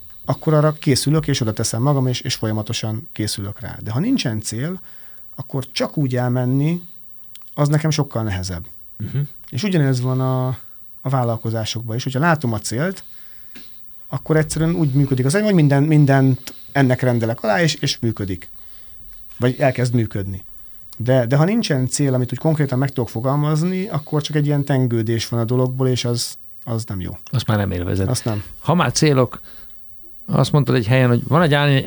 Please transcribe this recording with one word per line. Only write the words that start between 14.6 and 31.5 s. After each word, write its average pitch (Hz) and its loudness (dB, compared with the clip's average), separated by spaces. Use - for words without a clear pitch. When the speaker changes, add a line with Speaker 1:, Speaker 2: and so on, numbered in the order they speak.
Speaker 1:
úgy 156 2
működik 131 2
az, 139 2
hogy 208 2
minden, 147 6
mindent 135 4
ennek 127 2
rendelek 120 0
alá, 202 2
és, 156 2
és - -4
működik. 101 -4
Vagy 127 0
elkezd 123 0
működni. 98 -4
De, 123 2
de 123 0
ha 147 4
nincsen 160 0
cél, 135 0
amit 127 -2
úgy 127 -6
konkrétan 151 0
meg 135 -2
tudok 117 -4
fogalmazni, 151 -2
akkor 151 -4
csak 147 -8
egy 147 2
ilyen 147 0
tengődés 117 0
van 117 -2
a 117 0
dologból, 127 0
és 127 0
az, 120 -4
az 117 -6
nem 98 -8
jó. 87 -8
Speaker 2:
Azt - -4
már 107 2
nem 101 0
élvezed. 95 -2
Speaker 1:
Azt 127 -4
nem. 107 -2
Speaker 2:
Ha - 0
már 160 2
célok, 131 2
azt 143 2
mondtad 131 2
egy 120 2
helyen, 127 4
hogy 120 2
van 143 4
egy 151 4